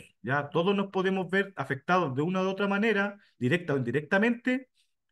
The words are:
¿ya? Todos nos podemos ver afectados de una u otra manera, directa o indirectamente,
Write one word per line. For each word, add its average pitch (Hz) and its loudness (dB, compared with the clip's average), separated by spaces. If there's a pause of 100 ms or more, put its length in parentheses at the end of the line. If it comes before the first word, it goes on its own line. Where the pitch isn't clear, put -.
(220)
¿ya? 139 -2
Todos 170 2
nos 196 -2
podemos 190 -2
ver 196 0
afectados 151 0
de 135 -2
una 185 0
u 190 0
otra 196 -2
manera, 202 0 (200)
directa 147 0
o 143 0
indirectamente, 202 0 (440)